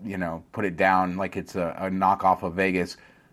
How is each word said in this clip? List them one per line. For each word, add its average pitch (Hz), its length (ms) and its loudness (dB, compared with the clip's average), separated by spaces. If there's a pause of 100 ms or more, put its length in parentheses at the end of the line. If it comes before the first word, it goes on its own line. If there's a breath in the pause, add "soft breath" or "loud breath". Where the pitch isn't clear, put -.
you 98 140 -8
know, 82 260 -6 (100)
put 110 100 -4
it 85 140 -2
down 92 400 4
like 95 180 -4
it's 92 200 -8
a, 85 220 -2
a 95 120 -4
knockoff 95 520 2
of 82 120 -4
Vegas. 92 420 0 (380 soft breath)